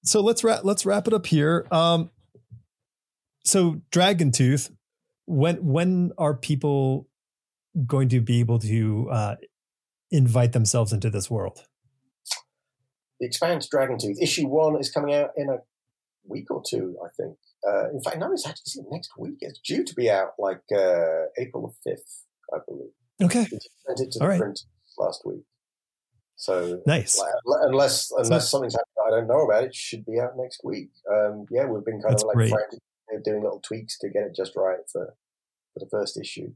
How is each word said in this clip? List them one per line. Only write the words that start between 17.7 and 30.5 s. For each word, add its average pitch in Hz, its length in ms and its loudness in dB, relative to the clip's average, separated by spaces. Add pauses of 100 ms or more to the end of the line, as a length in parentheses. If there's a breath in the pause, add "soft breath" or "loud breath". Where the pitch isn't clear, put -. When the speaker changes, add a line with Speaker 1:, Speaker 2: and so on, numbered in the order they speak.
Speaker 2:
in 135 120 -8
fact, - 180 -4
no, 254 120 -4
it's 359 140 -4
actually, - 220 -12
is - 120 -12
it - 120 -18
next 170 260 -10
week? - 240 -10
It's - 180 -14
due - 240 -4
to - 120 -8
be 120 140 2
out, 95 300 2
like, 95 220 -2 (120)
uh, 85 520 2 (120)
April - 300 -8
the - 240 -10
fifth, - 320 -12 (300)
I - 140 -6
believe. - 240 -14 (300)
Speaker 1:
Okay. 208 300 2
Speaker 2:
We 107 60 -10
just - 120 -16 (180)
sent 123 140 -6
it 131 100 -4
to 117 100 -8
Speaker 1:
All 147 60 2
Speaker 2:
the - 20 2
Speaker 1:
right. 185 100 2
Speaker 2:
print 98 200 -4 (380)
last 95 280 -4
week. 50 180 -10 (920)
So, 87 500 -4
Speaker 1:
Nice. 147 340 2
Speaker 2:
like, - 120 -2 (160)
unle-, 139 220 2
unless, 135 400 2
Speaker 1:
So - 80 -2
Speaker 2:
unless 120 260 2
Speaker 1:
it's - 80 -2
Speaker 2:
something's 131 220 -2
happened 117 140 -2 (200)
I - 40 2
don't 113 160 2
know 143 180 4
about, 110 180 4
it 131 120 -6
should - 300 -10
be 113 140 -2
out 123 180 -2
next 127 260 -10